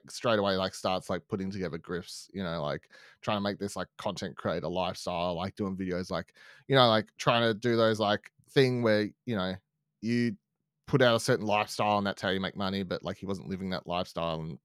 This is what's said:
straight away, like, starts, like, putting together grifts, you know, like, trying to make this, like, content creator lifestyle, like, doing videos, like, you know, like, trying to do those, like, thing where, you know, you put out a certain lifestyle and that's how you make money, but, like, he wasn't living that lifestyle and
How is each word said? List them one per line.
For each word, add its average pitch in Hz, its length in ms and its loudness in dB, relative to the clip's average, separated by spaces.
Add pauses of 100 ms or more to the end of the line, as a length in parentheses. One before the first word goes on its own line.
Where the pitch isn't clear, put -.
straight 113 280 0
away, 98 180 4
like, 95 200 0
starts, 92 340 -2
like, 92 180 -4
putting 95 220 -4
together 90 300 -6
grifts, - 540 -10
you 95 100 -6
know, 85 180 -4
like, 73 260 -4 (340)
trying 107 160 -2
to 101 40 -2
make 101 160 -2
this, 98 180 -6
like, 90 120 -6 (100)
content 92 400 -8
creator 85 300 -4
lifestyle, 90 680 -2
like, 92 200 -4
doing 95 200 -4
videos, 90 360 -4
like, 85 220 -6 (340)
you 139 80 2
know, 127 120 8
like, 110 200 4 (100)
trying 120 240 2
to 113 120 4
do 117 220 0
those, 110 240 4
like, 104 320 0 (200)
thing 127 320 4
where, 107 260 4 (160)
you 120 100 -2
know, 92 200 -2 (460)
you 120 340 0 (500)
put 131 160 4
out 120 140 8
a 113 40 4
certain 107 280 0
lifestyle 104 500 2
and 101 80 0
that's 98 160 -4
how 101 80 0
you 95 100 0
make 95 160 -4
money, 98 280 -2
but, 90 200 -6
like, 90 140 -6
he - 80 -14
wasn't 92 240 -6
living 92 220 -6
that - 160 -6
lifestyle 82 520 -4
and 80 240 -10